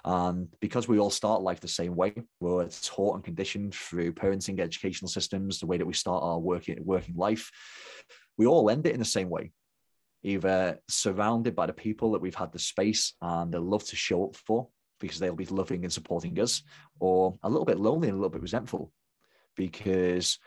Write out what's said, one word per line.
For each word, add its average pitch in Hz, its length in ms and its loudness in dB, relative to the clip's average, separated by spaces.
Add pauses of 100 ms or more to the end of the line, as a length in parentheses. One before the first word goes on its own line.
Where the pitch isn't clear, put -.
And 90 440 0 (100)
because 110 300 -2
we 110 100 6
all 101 120 4
start 104 320 2
life 90 180 0
the 90 80 -10
same 87 260 -2
way, 92 200 2 (260)
we're 87 280 2 (140)
taught - 320 0
and 95 80 -10
conditioned 98 540 -6
through 85 380 -2
parenting, 98 440 0
educational 87 500 -4
systems, 98 520 -4
the 87 60 -6
way 87 100 0
that 85 100 0
we 85 80 -4
start 90 300 0
our 85 160 0
working, 87 440 -2
working 87 320 0
life, 107 320 0 (880)
we 110 100 6
all 135 240 8
end 156 160 2
it 139 80 2
in 127 40 -4
the 113 60 0
same 92 260 -2
way, 80 220 -6 (720)
either 95 640 2
surrounded 113 680 0
by 90 120 2
the 90 60 -2
people 110 380 -2
that 107 100 2
we've 92 140 -4
had 87 160 -6
the 85 80 -12
space - 640 0
and 85 300 -2
the 85 80 -2
love 101 240 0
to - 100 -10
show 95 300 0
up 98 100 -6
for, 117 320 0 (340)
because 85 200 -8
they'll 87 160 -2
be 90 100 -6
loving 92 380 -2
and 87 80 -4
supporting 85 480 -4
us, - 240 0 (340)
or 92 460 4
a - 40 0
little 117 160 2
bit 92 140 2
lonely 131 300 2
and 95 80 0
a - 20 -2
little 95 120 0
bit - 120 -8
resentful, - 480 -6 (640)
because 90 920 0